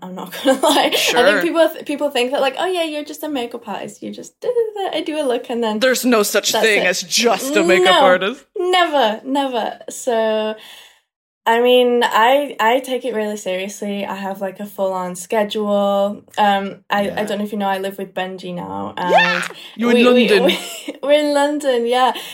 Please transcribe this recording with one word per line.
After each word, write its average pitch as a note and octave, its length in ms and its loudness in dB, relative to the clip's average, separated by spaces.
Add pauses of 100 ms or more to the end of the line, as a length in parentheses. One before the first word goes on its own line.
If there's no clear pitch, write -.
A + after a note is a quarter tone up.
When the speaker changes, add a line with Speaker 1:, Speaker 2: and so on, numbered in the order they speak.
Speaker 1:
I'm F#3 100 -12
not F#3 200 -12
<laughs> - 100 -10
gonna C4 160 2
lie. D#4 260 2
I D4+ 60 0
think - 60 0
Speaker 2:
Sure. D4+ 440 2
Speaker 1:
people E4 280 2
th-, - 160 -14
people D4 260 -2
think B3 200 0
that, C#4+ 100 0
like, C4+ 180 0
"Oh, F4 80 -2
yeah, F4+ 160 -2
you're D4+ 200 -6
just D4 200 -16
a D4+ 60 -6
makeup A#3+ 380 -8
artist. G#3 360 -12
You G#3 80 -10
just, - 280 -18
da, - 100 -6
da, A4 420 -2
da, D4+ 60 -4
I D#4+ 40 -2
do D#4 180 -4
a D4 60 0
look B3+ 240 -2
and A#3 140 -4
then G#3+ 160 -2
Speaker 2:
There's B3 260 2
no A#3 160 4
such G3+ 300 0
Speaker 1:
that's G#3+ 120 0
Speaker 2:
thing G#3 200 4
Speaker 1:
it." F#3 40 2
Speaker 2:
as F#3 140 0
just A3+ 540 0
a D#4 80 4
makeup F4+ 220 4 (160)
Speaker 1:
No, C4+ 40 6
Speaker 2:
artist. F#3 400 2 (100)
Speaker 1:
never, D#4+ 680 2
never. C4 540 -2 (100)
So, A3 680 -2 (920)
I A3+ 160 4
mean, B3 440 4
I, C4 520 2
I A3+ 220 2
take C4 240 -6
it B3 100 -4
really G#3+ 220 -4
seriously. G3+ 680 -6
I G3 100 -8
have, G3 240 -8
like, F#3+ 220 -8
a G#3 40 -12
full-on F#3+ 520 -4
schedule. G3+ 1080 -2 (140)
Um, G3 520 0
I, G3+ 120 0
I - 0 -
Speaker 2:
Yeah. G3+ 240 -4
Speaker 1:
don't G#3 140 -4
know G#3 40 -4
if G#3 80 -8
you A3 60 -6
know, G3 100 -2
I F#3+ 120 -2
live G3 180 -8
with F#3+ 160 -12
Benji F#3 420 -8
now, G3 420 -8
Speaker 2:
Yeah! - 460 2
Speaker 1:
and - 140 -12 (180)
Speaker 2:
You're A#3+ 160 0
in A#3 60 6
Speaker 1:
we, B3 160 6
we, A#3 160 4
Speaker 2:
London. G3+ 160 4
Speaker 1:
we, - 540 -4
<laughs> - 40 -16
we're C#4 160 2
in D4 140 0
London, C#4+ 520 0
yeah. B3 280 2 (200)